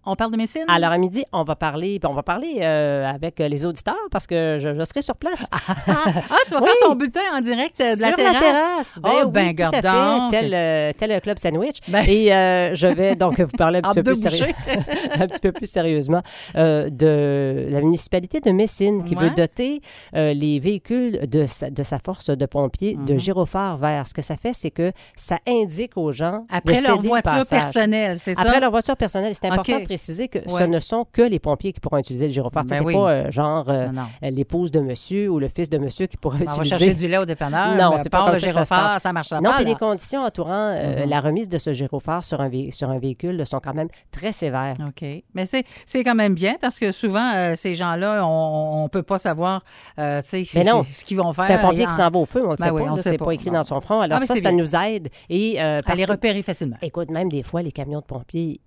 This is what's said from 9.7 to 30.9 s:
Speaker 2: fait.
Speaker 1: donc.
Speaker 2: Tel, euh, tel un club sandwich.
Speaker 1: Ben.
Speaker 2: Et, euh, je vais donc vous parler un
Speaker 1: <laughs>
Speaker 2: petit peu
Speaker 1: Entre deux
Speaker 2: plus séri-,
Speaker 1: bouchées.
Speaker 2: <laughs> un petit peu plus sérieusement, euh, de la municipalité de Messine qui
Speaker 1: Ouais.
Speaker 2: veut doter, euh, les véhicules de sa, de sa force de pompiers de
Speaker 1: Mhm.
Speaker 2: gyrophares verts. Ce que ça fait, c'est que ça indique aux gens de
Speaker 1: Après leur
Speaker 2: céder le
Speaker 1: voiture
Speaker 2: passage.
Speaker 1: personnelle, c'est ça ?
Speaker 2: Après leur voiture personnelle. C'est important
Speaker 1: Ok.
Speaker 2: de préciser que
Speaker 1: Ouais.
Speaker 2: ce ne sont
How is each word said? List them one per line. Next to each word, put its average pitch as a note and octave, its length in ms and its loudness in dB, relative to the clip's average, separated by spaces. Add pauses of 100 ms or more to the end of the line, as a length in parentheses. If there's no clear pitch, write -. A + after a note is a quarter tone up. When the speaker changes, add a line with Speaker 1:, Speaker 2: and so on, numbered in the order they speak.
Speaker 2:
fait. A#3 60 0
Speaker 1:
donc. G#3 480 4
Speaker 2:
Tel, G#3+ 240 2
euh, D#3+ 440 0
tel G#3+ 140 -2
un F#3 80 2
club G#3 180 -4
sandwich. F#3 400 -2 (100)
Speaker 1:
Ben. G3+ 180 4
Speaker 2:
Et, G#3 280 6
euh, F#3 400 4
je E3 120 2
vais F#3 300 4
donc F#3 240 2
vous D3 160 0
parler E3 220 4
un F3 40 2
Speaker 1:
<laughs> G3+ 120 2
Speaker 2:
petit - 0 -
peu B3+ 60 6
Speaker 1:
Entre - 20 0
deux B3+ 100 4
Speaker 2:
plus A#3 80 2 (160)
séri-, C#4 160 0
Speaker 1:
bouchées. - 260 -4 (360)
Speaker 2:
<laughs> D#3+ 80 2
un F#3+ 40 4
petit - 140 -6
peu F#3 120 2
plus G#3 180 -8
sérieusement, E3 500 0 (360)
euh, D3+ 340 2
de C#3 800 2
la C#3+ 100 2
municipalité F3 600 0
de A#3 100 2
Messine G3+ 540 2
qui F3 120 -2
Speaker 1:
Ouais. F3+ 80 2
Speaker 2:
veut E3 60 4
doter, B3 500 0 (340)
euh, D3+ 200 2
les D3 240 0
véhicules G#3 680 -2
de C#3+ 180 2
sa, C3 240 -6
de C#3 120 -6
sa C3+ 160 -4
force - 320 -6
de C3+ 160 0
pompiers C#3+ 500 -2
de C#3+ 180 0
Speaker 1:
Mhm. C3+ 40 2
Speaker 2:
gyrophares F#3 600 -2
verts. D3 300 -2
Ce - 60 -12
que D#3 80 -6
ça D3+ 140 -6
fait, A#3+ 160 -4
c'est E3 180 -4
que F3 220 -2 (240)
ça - 300 -4
indique A3 500 -2
aux D#3 160 -2
gens E3+ 280 -4
de A3+ 100 -18
Speaker 1:
Après F3 300 4
leur B3 160 4
Speaker 2:
céder G3+ 60 -2
le G#3+ 60 0
Speaker 1:
voiture A3+ 240 2
Speaker 2:
passage. A#3+ 160 2 (120)
Speaker 1:
personnelle, G#3+ 580 0
c'est F3+ 160 -6
ça ? F#3 80 0
Speaker 2:
Après B3 180 6
leur B3+ 100 4
voiture A#3 260 0
personnelle. G3+ 380 -2
C'est - 140 -6
important F#3 260 0
Speaker 1:
Ok. C4+ 60 0
Speaker 2:
de F#3 60 -8
préciser F#3 420 -6
que - 100 -6
Speaker 1:
Ouais. - 60 -6 (140)
Speaker 2:
ce F3+ 60 4
ne E3 160 2
sont A3+ 320 -4